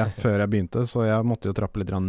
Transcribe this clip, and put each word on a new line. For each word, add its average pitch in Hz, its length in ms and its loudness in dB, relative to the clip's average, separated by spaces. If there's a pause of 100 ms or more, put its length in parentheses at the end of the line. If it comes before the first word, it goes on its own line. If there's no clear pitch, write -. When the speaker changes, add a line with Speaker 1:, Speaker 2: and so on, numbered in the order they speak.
(140)
Speaker 1:
<laughs> - 100 -10
Speaker 2:
før 104 160 4
jeg 104 160 2
begynte, 110 320 0
så 117 180 0
jeg 110 220 2
måtte 113 240 -2
jo 95 80 -2
trappe 107 240 -2
litt 92 80 -4
grann 95 180 0